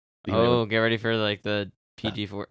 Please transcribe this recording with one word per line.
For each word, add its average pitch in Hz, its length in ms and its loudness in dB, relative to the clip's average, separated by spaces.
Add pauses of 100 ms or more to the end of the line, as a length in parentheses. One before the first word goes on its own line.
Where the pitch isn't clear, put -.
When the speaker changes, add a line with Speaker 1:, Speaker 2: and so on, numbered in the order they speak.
(260)
Speaker 1:
You - 80 -6
know 120 280 4
Speaker 2:
Oh, 113 40 0
get 110 120 0
ready 113 200 2
for, 113 200 -2
like, 104 260 -2
the 104 280 -4 (260)
P 107 140 -6
G 104 140 -6
four 101 260 -8